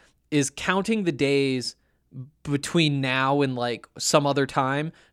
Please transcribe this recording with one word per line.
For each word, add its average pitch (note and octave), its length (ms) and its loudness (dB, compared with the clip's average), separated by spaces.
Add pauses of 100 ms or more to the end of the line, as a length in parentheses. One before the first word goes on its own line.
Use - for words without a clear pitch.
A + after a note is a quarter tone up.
(320)
is C#3+ 180 2
counting G3 540 -2
the E3+ 80 0
days C3+ 640 0 (680)
between C#3+ 580 0
now C3+ 420 0
and, C3+ 140 0
like, A#2+ 320 -4 (120)
some D3 260 2
other C#3 220 2
time. C#3+ 440 -2 (220)